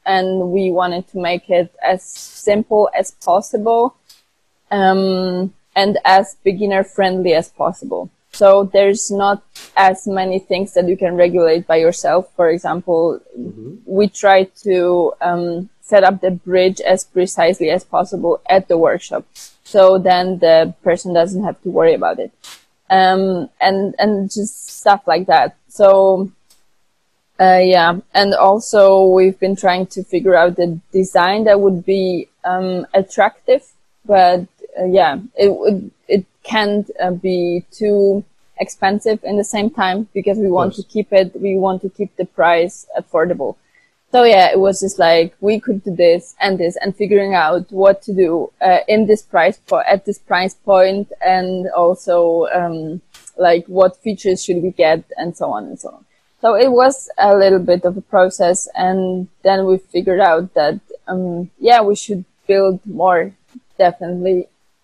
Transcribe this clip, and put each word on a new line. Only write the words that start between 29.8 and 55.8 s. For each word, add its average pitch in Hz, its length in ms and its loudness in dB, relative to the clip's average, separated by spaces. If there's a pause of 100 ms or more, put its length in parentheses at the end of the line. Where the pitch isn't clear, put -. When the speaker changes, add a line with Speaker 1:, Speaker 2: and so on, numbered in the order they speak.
Speaker 1:
to 190 80 -8
figure 180 320 0
out 175 220 4
the 170 240 -4 (120)
design 190 520 0
that 202 160 4
would 190 240 0
be, 185 440 -2 (160)
um, 185 500 -4
attractive, 202 680 0 (420)
but, 180 420 2 (340)
uh, 185 40 -4
yeah, 180 340 2 (200)
it 202 160 4
would, 196 360 -4 (180)
it 190 160 -2 (180)
can't, 208 480 -4 (100)
uh, 185 100 -2
be 180 600 -4
too 202 540 0 (340)
expensive 208 640 -4
in 202 120 -6
the 202 80 -2
same 214 260 -4
time 196 440 -4
because 202 240 -4
we 196 100 -2
want 180 220 -2
Speaker 2:
Of - 60 -12
course. - 100 -12
Speaker 1:
to - 60 -20
keep 214 200 -6
it, 190 160 4 (120)
we 190 160 -4
want 190 260 -2
to 190 80 -8
keep 202 260 -10
the 185 80 -6
price 170 640 0 (120)
affordable. 165 580 -4 (560)
So 247 100 4
yeah, 196 300 6
it 190 80 2
was 196 200 0
just 190 180 -6
like, 165 420 2
we 208 200 -2
could 202 240 -6
do 202 100 -8
this 175 460 0
and 196 160 -2
this 175 240 -4
and 196 160 -6
figuring 196 380 0
out 175 380 -2
what 196 300 2
to 202 120 -10
do, 170 360 -2 (120)
uh, 185 160 4 (100)
in 214 180 2
this 214 140 2
price 180 380 0
po-, - 240 -2 (120)
at 196 120 -2
this 202 120 -8
price 190 360 -4
point, 196 560 0 (100)
and 185 460 -2 (100)
also, 175 800 0
um, 165 480 -6 (340)
like, 175 300 0
what 185 300 0
features 190 480 -4
should 175 180 -4
we 180 80 -4
get, 165 320 0 (160)
and 165 180 -10
so 147 140 -6
on 104 140 -8
and - 140 -18
so - 120 -18